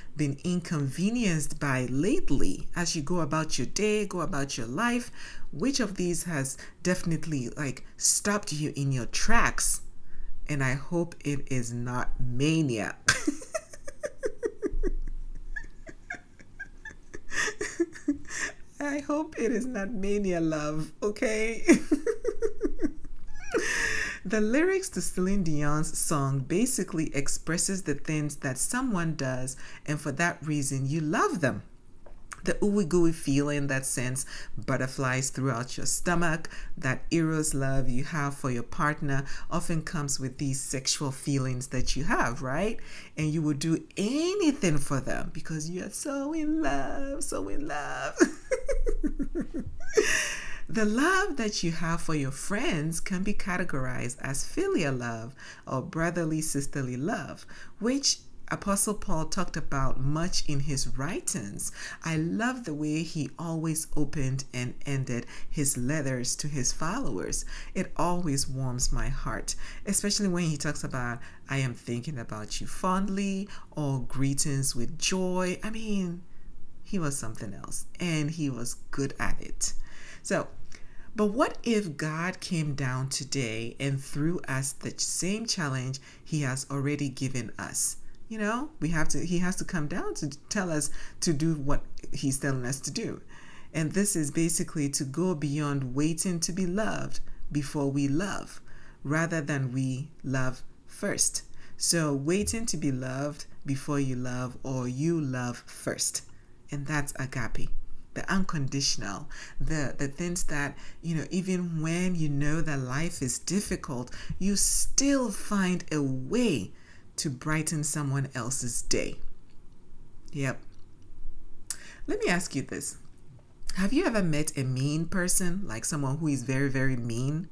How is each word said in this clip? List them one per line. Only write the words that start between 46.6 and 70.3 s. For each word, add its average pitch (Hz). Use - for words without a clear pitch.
love, 277
so -
in -
love. 262
<laughs> 320
The 214
love 330
that 214
you 165
have 165
for 160
your 135
friends 175
can 185
be 196
categorized 131
as 135
filial 262
love 117
or 135
brotherly, 165
sisterly 139
love, 180
which 269
Apostle 196
Paul 160
talked -
about 135
much 156
in 139
his 131
writings. 131
I 160
love 214
the 156
way 151
he 156
always 160
opened 135
and 123
ended 131
his 139
letters 131
to 160
his 143
followers. 156
It 190
always 170
warms 131
my 117
heart, -
especially 202
when 175